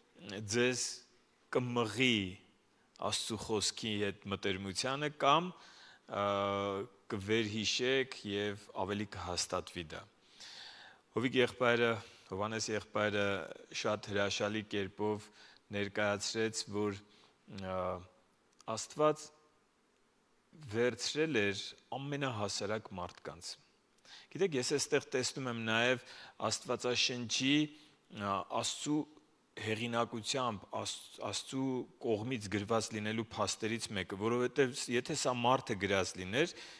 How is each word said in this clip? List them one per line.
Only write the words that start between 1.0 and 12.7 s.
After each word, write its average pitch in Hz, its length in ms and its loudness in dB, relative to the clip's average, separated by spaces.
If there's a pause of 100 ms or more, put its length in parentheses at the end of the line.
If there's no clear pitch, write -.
կմղի 120 640 4 (840)
Աստծու 107 380 -2
խոսքի 110 580 0
հետ 101 280 -2
մտերմությանը 98 880 -2
կամ, 151 360 6
ը, - 760 -8 (840)
կվերհիշեք 113 1120 0
և 101 540 -2
ավելի 101 320 -2
կհաստատվի 90 800 -4
դա։ - 160 -12 (1040)
Հովիկ 123 300 0
եղբայրը, 120 520 6 (300)
Հովհաննես 107 480 -4
եղբայրը 104 580 0 (440)